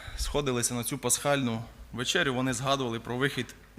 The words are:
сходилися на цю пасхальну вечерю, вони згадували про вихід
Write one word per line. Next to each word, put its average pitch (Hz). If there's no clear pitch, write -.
сходилися 127
на 120
цю 139
пасхальну 123
вечерю, 131
вони 127
згадували 127
про 117
вихід 131